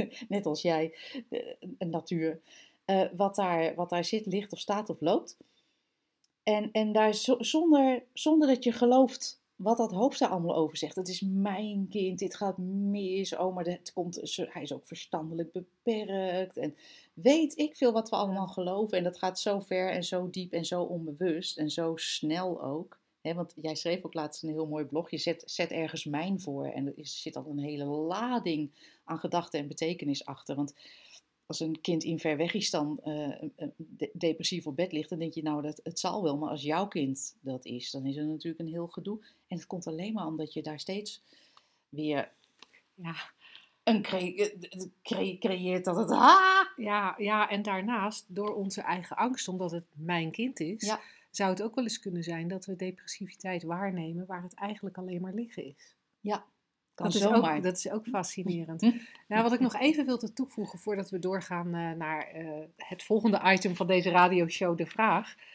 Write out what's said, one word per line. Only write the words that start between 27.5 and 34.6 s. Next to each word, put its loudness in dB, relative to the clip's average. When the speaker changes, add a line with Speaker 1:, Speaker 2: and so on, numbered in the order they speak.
Speaker 1:
hele -4
lading -2
aan -6
gedachten -2
en -6
betekenis -2
achter. -8
Want -2
als -2
een -4
kind 0
in -2
Verwegistan, 0
eh, -4
eh, -8
de-, -8
depressief -2